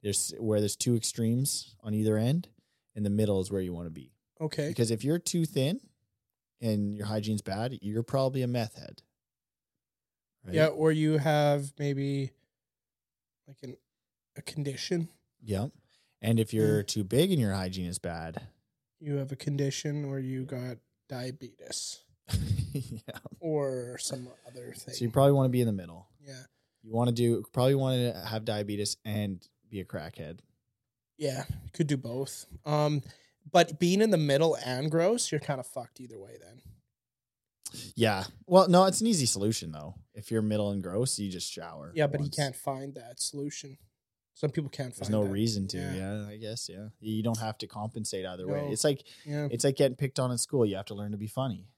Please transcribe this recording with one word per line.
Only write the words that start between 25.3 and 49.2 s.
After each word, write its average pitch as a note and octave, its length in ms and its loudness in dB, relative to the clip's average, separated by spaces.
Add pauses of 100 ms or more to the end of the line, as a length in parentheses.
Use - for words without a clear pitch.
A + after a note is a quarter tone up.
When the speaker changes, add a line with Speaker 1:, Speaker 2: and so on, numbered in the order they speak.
Speaker 1:
wanna C3+ 160 6
be B2 120 4
in A#2+ 60 6
the A2+ 60 2
middle. F2 340 -8 (180)
Speaker 2:
Yeah. C3+ 180 -16 (400)
Speaker 1:
You A2 100 -14
wanna A#2+ 200 4
do, A#2 400 4
probably C3 240 6
wanna B2 500 0
have A2 180 -4
diabetes G#2 600 -2
and G#2 420 -4 (220)
be G#2+ 120 -8
a F2 40 -6
crackhead. D#2+ 540 -10 (800)
Speaker 2:
Yeah, C#3 260 -4 (200)
you - 80 -14
could E3 160 0
do C#3+ 80 0
both. B2+ 500 -6 (180)
Um, D3+ 380 2 (480)
but E3 300 6
being F3+ 220 4
in A3 80 4
the F#3+ 80 6
middle D3+ 460 4
and B2+ 260 -2
gross, F3 420 2
you're D3+ 80 0
kinda C3 240 -4
fucked - 360 -12
either A#2+ 180 -14
way - 220 -16
then. G#2 220 -20 (1300)
Speaker 1:
Yeah. G#2 280 2 (220)
Well, F#3 220 8
no, F3+ 160 10
it's F#3+ 160 2
an A3 60 2
easy F3 200 4
solution G2+ 460 0
though. D2+ 220 -12 (200)
If G2+ 160 -12
you're A2+ 120 2
middle G#2+ 280 2
and G2+ 120 -2
gross, G2+ 360 -2
you G2+ 120 -2
just F2+ 200 -6
shower D#2 440 -12
Speaker 2:
Yeah, D3+ 120 4
but C#3+ 140 -2
he D3 60 0
Speaker 1:
once. - 100 -6
Speaker 2:
can't C#3 200 -2
find C3+ 380 -8
that B2 260 -16
solution. C#3+ 580 -8 (560)
Some D3+ 160 0
people D3 200 -4
can't B2+ 240 -8
Speaker 1:
There's - 140 -8
Speaker 2:
find G#2 40 2
Speaker 1:
no G#2+ 120 4
Speaker 2:
that. G2 60 0
Speaker 1:
reason G#2 380 2
to, F#2+ 100 -6
Speaker 2:
Yeah. F#2 160 -4
Speaker 1:
yeah, G2 320 -6
I G#2 100 -14
guess, A2 320 -8
yeah. G2+ 200 -12 (120)
You A2 220 -2
don't A2+ 160 0
have A2 200 -6
to A2 80 -10
compensate G#2 600 -6
either F#2 200 -8
way. C#3+ 160 -2
Speaker 2:
No. C#3+ 100 -4
Speaker 1:
It's - 120 -2
like, D3 200 2 (220)